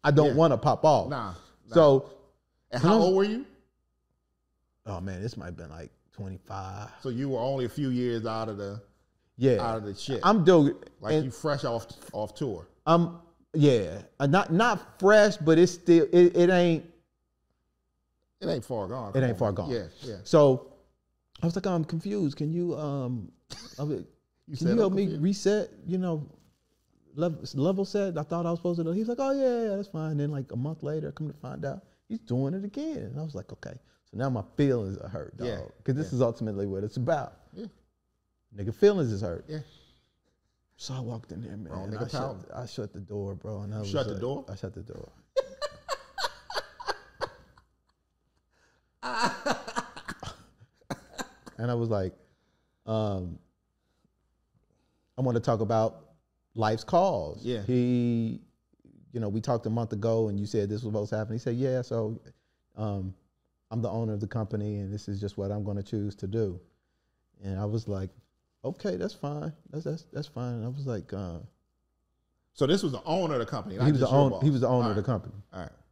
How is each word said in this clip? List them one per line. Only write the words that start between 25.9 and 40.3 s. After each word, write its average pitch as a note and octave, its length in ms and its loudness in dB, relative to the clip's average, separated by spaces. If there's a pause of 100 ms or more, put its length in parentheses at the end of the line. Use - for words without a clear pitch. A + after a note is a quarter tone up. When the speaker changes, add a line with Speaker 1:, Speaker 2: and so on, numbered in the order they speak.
Speaker 1:
know, E3 300 -4 (880)
level, E3 240 -2 (160)
level F#3 300 2
set? G3 320 -2
I D3 60 -2
thought E3+ 220 -4
I E3 60 0
was E3+ 80 -2
supposed F3 180 -2
to E3+ 60 -2
do." D#3+ 80 -2
He F#3+ 80 0
was A3 100 -2
like, A#3+ 100 -4
"Oh, C4+ 120 0
yeah, B3 380 0
yeah, G3 60 -2
that's G3+ 120 -6
fine." D#3 300 -4
Then, C#3+ 140 0
like, C3+ 200 -6
a - 40 -8
month C#3+ 280 -6
later, D3+ 280 -4
come D3+ 200 -8
to - 60 -18
find C3+ 280 -12
out, E3 180 -8 (260)
he's A3+ 100 -8
doing C3+ 340 -2
it G3 100 -6
again. C#4+ 340 -8
And A#2 220 -8
I D#3 40 -6
was D3+ 120 -10
like, - 180 -12
"Okay." - 200 -14 (380)
So G2+ 60 -10
now C3 120 -2
my A2+ 140 -4 (140)
feelings A#2+ 420 2
are - 100 -14
hurt, F#2 280 -10
dog. B2 100 -6
Speaker 2:
Yeah, G2+ 140 -6 (220)
Speaker 1:
'Cause C3 120 0
this D3+ 160 -6
Speaker 2:
yeah. C3+ 40 -4
Speaker 1:
is A#2+ 60 2
ultimately A2 460 0
what F#2+ 160 -4
it's G#2+ 140 -8
about. C3+ 360 -2 (200)
Speaker 2:
Yeah. G3+ 140 -12 (880)
Speaker 1:
Nigga G2+ 180 -6
feelings F#3+ 380 4
is G2 100 -4
hurt. F2 260 -6
Speaker 2:
Yeah. D#3 120 -10 (1160)